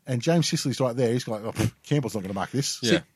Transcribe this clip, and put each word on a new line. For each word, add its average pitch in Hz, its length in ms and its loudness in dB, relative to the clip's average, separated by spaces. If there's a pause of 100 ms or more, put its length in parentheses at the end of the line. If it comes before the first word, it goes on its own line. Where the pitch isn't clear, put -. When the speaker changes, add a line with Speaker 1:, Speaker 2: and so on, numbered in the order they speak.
Speaker 1:
and 120 160 -2
James 165 260 2
Sicily's 147 320 -2
right 123 160 0
there, 120 180 2
he's 123 140 -2
like, 110 160 -6
"Oh, 110 100 -4
pff, 110 180 0 (100)
Campbell's 135 320 0
not 107 80 -4
gonna 95 140 -6
mark 95 160 -4
this." - 320 -2
Speaker 2:
Yeah. 117 80 2
Speaker 3:
See, - 80 6 (160)